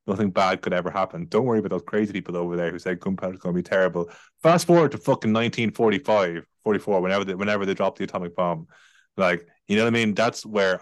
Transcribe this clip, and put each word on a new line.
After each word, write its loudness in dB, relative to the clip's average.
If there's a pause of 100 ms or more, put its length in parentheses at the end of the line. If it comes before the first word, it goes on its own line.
Nothing -2
bad 0
could -4
ever -2
happen. -4
Don't 0
worry 0
about -2
those -4
crazy -2
people -6
over -4
there -2
who -10
say -4
gunpowder's -6
gonna -4
be 0
terrible. 0 (320)
Fast 4
forward 6
to -8
fucking 0
nineteen 0
forty-five, 2 (180)
forty-four, 0
whenever 0
they, -4
whenever -2
they 0
dropped -2
the -4
atomic -8
bomb. -2 (520)
Like, 2 (200)
you 0
know 4
what 2
I 2
mean? 2
That's 0
where 2